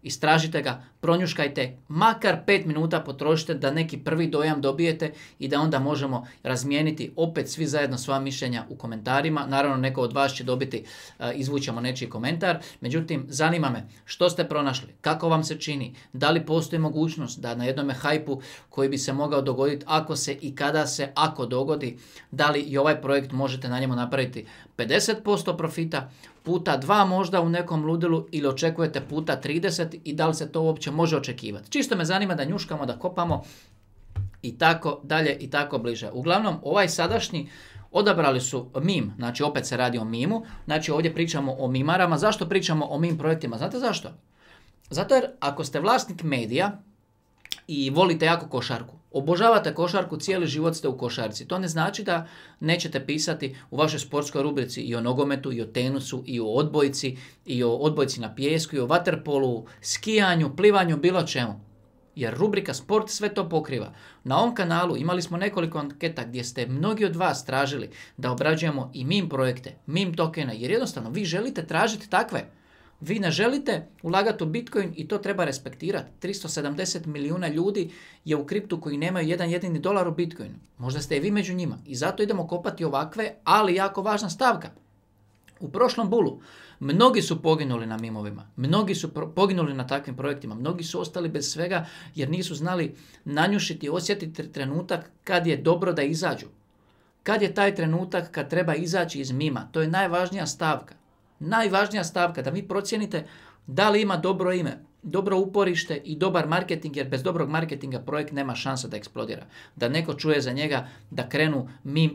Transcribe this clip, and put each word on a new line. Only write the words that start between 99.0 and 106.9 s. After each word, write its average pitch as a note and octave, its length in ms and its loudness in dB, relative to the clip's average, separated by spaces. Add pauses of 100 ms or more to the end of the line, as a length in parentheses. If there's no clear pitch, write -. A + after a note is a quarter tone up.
iz C3 120 -6
mima, C3 400 -2
to D#3+ 100 0
je D#3 60 2
najvažnija F3+ 600 0
stavka. - 540 -2 (400)
Najvažnija G3+ 640 2
stavka, E3+ 380 0
da C3+ 80 -4
vi F#3 180 -4
procijenite G3 580 -2 (420)
da F#3+ 220 4
li G#3 120 6
ima G3 160 2
dobro F#3 340 2
ime, D#3+ 260 -2 (260)
dobro F#3+ 340 2
uporište F#3+ 580 2
i D3+ 200 -6
dobar E3 320 2
marketing, D#3+ 500 -2